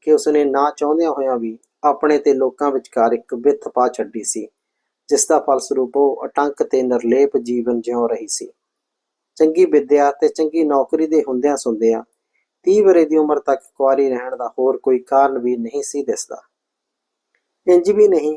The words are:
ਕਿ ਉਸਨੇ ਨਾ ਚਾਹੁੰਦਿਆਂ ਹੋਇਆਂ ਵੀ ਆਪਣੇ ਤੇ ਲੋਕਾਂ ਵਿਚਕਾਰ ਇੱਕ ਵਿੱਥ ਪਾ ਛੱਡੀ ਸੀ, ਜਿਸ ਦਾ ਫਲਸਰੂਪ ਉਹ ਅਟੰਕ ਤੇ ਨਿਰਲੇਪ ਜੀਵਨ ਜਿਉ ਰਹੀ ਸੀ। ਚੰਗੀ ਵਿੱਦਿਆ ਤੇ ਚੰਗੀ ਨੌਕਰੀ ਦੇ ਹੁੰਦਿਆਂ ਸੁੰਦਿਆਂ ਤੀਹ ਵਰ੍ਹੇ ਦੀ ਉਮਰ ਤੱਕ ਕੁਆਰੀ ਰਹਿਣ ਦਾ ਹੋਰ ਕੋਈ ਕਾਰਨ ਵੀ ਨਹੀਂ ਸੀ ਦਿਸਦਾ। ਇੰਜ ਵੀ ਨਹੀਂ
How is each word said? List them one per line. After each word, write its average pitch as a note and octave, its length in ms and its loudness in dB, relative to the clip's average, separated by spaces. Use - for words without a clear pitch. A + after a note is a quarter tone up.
ਕਿ D#3 120 0
ਉਸਨੇ D3 320 2
ਨਾ C#3 320 0
ਚਾਹੁੰਦਿਆਂ D#3 340 0
ਹੋਇਆਂ C3 260 -2
ਵੀ A2+ 220 -8
ਆਪਣੇ D3 340 2
ਤੇ C#3+ 160 2
ਲੋਕਾਂ C3 360 -2
ਵਿਚਕਾਰ A#2+ 420 -2
ਇੱਕ A#2+ 220 -6
ਵਿੱਥ C#3+ 340 -2
ਪਾ B2 200 0
ਛੱਡੀ G#2+ 360 -8
ਸੀ, G#2+ 220 -8
ਜਿਸ - 200 0
ਦਾ - 100 2
ਫਲਸਰੂਪ C3 580 -2
ਉਹ C#3+ 280 0
ਅਟੰਕ C#3+ 380 -4
ਤੇ C3 200 0
ਨਿਰਲੇਪ B2 540 0
ਜੀਵਨ A#2+ 440 -4
ਜਿਉ A#2+ 260 -2
ਰਹੀ A2+ 200 -2
ਸੀ। - 220 -10
ਚੰਗੀ D#3+ 280 2
ਵਿੱਦਿਆ C#3+ 460 2
ਤੇ D3 180 -2
ਚੰਗੀ D#3 360 -2
ਨੌਕਰੀ D3 420 0
ਦੇ D3+ 160 0
ਹੁੰਦਿਆਂ C3+ 340 -2
ਸੁੰਦਿਆਂ A2+ 460 -2
ਤੀਹ G#4 180 4
ਵਰ੍ਹੇ F#4 200 6
ਦੀ D4+ 120 0
ਉਮਰ D3+ 220 2
ਤੱਕ - 240 -2
ਕੁਆਰੀ C3+ 340 2
ਰਹਿਣ B2+ 280 -6
ਦਾ A#2+ 120 -8
ਹੋਰ C3 200 0
ਕੋਈ B2+ 200 0
ਕਾਰਨ C3+ 400 0
ਵੀ B2 180 -2
ਨਹੀਂ A#2 260 -8
ਸੀ C#3+ 200 -8
ਦਿਸਦਾ। - 380 -8
ਇੰਜ F3+ 240 4
ਵੀ G#3 180 4
ਨਹੀਂ D#3 280 0